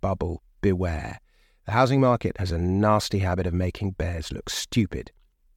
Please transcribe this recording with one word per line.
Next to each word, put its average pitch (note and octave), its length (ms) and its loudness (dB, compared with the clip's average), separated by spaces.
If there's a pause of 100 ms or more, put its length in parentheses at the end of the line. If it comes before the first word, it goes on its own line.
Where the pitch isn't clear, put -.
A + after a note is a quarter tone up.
bubble, E2+ 420 -4 (180)
beware. F2+ 600 -2 (440)
The - 80 -6
housing C3 280 4
market B2 380 2
has F#2 120 -2
a E2+ 80 -2
nasty G2+ 640 2
habit F#2 260 0
of F2 80 0
making F2+ 380 -2
bears E2+ 400 -6
look - 180 -10
stupid. - 640 -2 (440)